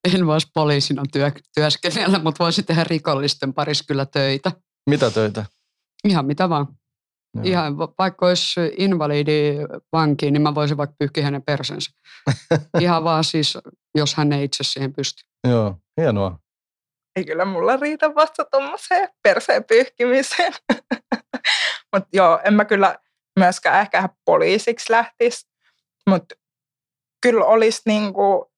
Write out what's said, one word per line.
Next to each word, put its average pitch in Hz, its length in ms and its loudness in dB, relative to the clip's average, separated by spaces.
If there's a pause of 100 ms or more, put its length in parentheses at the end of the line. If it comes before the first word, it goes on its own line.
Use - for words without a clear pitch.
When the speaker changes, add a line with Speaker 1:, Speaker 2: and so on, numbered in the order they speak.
(120)
Speaker 1:
En 185 140 2
vois 151 260 0
poliisina 143 580 0
työ-, 143 200 0 (240)
työskennellä, 180 640 0
mut 156 200 -4
voisin 170 260 0
tehdä 165 180 0
rikollisten 143 680 -2
parissa 147 340 -2
kyllä 139 180 -2
töitä. 135 460 -2 (380)
Speaker 2:
Mitä 139 220 2
töitä? 104 340 -2 (580)
Speaker 1:
Ihan 175 220 2
mitä 147 240 0
vaan. 143 180 0 (680)
Speaker 2:
Joo. 110 100 -6
Speaker 1:
Ihan 156 320 -2
va-, 156 200 -6
vaikka - 280 -2
olisi 175 520 0
invalidi 151 800 0 (340)
vanki, 151 400 2
niin 147 100 2
mä 151 140 2
voisin 147 220 0
vaikka 143 220 -6
pyyhkiä 147 240 -2
hänen 139 200 -4
persensä. - 480 -6 (480)
Speaker 2:
<laughs> 165 400 -2
Speaker 1:
Ihan 170 240 2
vaan 160 200 0
siis, 156 340 -2 (380)
jos 151 200 0
hän 147 180 2
ei 143 100 0
itse 139 200 -6
siihen 135 300 -6
pysty. - 300 -8 (240)
Speaker 2:
Joo, 110 300 2 (200)
hienoa. 101 420 0 (760)
Speaker 3:
Ei 185 100 -4
kyllä 160 200 -2
mulla 190 320 0
riitä 302 380 -2
vasta 311 300 0
tommoseen 349 640 -2 (140)
perseen - 400 2
pyyhkimiseen. 254 920 0 (680)
<laughs> - 720 -6
Mut 196 80 2 (100)
joo, 180 300 4
en 208 100 2
mä 208 120 4
kyllä 196 340 0 (400)
myöskään 180 420 4
ehkä 208 160 -2
ihan 185 120 0 (160)
poliisiksi 180 680 0
lähtisi. 233 560 0 (640)
Mut 180 240 0 (880)
kyllä 233 240 2
olisi 220 400 4
niinku 202 720 0